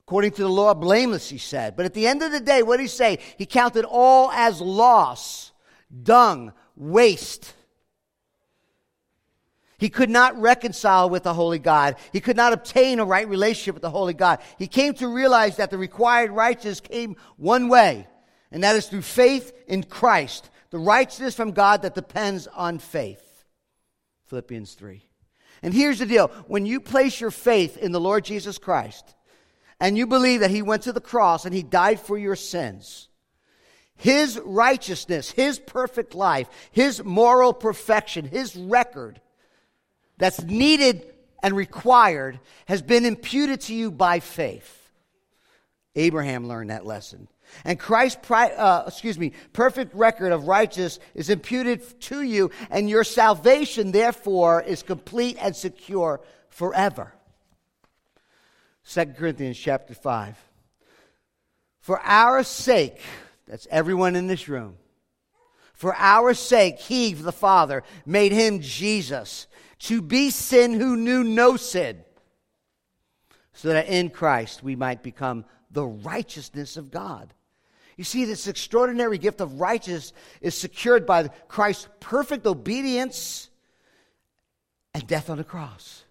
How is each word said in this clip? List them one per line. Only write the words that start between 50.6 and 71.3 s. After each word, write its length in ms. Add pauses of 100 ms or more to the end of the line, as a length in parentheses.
is 160
imputed 720
to 200
you, 300 (180)
and 200
your 160
salvation, 840
therefore, 720
is 200
complete 560
and 160
secure 640 (300)
forever. 640 (1700)
Second 320
Corinthians 420
chapter 360
five. 440 (1400)
"For 220
our 420
sake," 560 (480)
that's 240
everyone 460
in 100
this 220
room, 280 (960)
"for 220
our 380
sake, 460
he, 340
the 180
Father, 520 (220)
made 280
him 260
Jesus 880 (320)
to 220
be 300
sin 420
who 240
knew 260
no 320